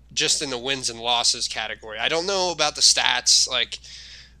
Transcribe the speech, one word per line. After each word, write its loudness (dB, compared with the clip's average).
just 0
in -4
the -4
wins -4
and -10
losses 0
category. -8
I 0
don't 0
know 0
about 0
the -4
stats, 4
like, -2